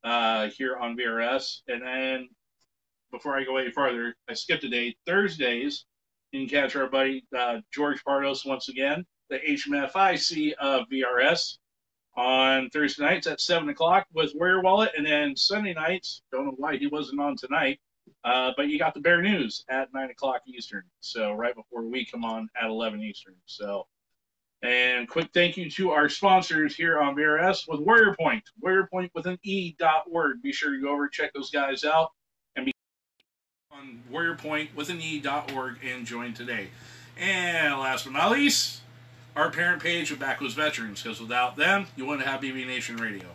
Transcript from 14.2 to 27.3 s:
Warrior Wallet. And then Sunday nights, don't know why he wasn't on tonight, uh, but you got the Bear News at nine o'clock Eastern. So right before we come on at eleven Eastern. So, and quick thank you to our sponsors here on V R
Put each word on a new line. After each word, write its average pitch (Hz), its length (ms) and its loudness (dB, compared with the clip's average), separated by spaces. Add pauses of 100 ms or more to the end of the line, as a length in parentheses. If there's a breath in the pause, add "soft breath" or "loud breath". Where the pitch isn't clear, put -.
Warrior 185 260 4
Wallet. 196 360 6
And 147 80 -2
then 147 300 2
Sunday 202 380 0
nights, 165 480 -4 (100)
don't 131 140 -2
know 135 120 -6
why 143 200 -4
he 139 100 -2
wasn't 143 320 -4
on 143 160 0
tonight, 135 440 -2 (440)
uh, 127 320 2
but 143 140 0
you 151 100 0
got 151 140 2
the - 80 -12
Bear 175 200 6
News 180 480 0
at 131 240 -4
nine 135 180 -6
o'clock 135 360 -2
Eastern. 117 360 -12 (180)
So 107 320 -4
right 117 220 -2
before 117 280 -10
we 117 220 -4
come 117 180 -10
on 113 260 -4 (100)
at 117 100 -2
eleven 110 320 -4
Eastern. 101 340 -12 (120)
So, 101 400 -6 (720)
and 123 460 2
quick 160 260 -2
thank 175 240 4
you 165 140 -8
to 185 200 0
our 147 180 4
sponsors 170 680 4
here 165 240 2
on 143 160 2
V 151 80 0
R 151 160 4